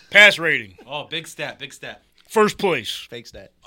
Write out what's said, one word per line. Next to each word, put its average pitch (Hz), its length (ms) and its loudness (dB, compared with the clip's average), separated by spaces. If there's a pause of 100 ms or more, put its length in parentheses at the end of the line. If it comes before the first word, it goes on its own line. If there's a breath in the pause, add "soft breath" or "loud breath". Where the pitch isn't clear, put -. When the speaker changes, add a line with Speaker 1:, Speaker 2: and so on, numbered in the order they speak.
Speaker 1:
Pass 202 300 6
rating. 127 380 -4 (100)
Speaker 2:
Oh, 143 160 -10
big 160 240 -12
stat, 139 320 -12
big 139 140 -16
stat. 117 280 -18 (260)
Speaker 1:
First 214 300 2
place. 147 380 -2 (140)
Speaker 3:
Fake 120 180 -18
stat. 98 240 -20 (160)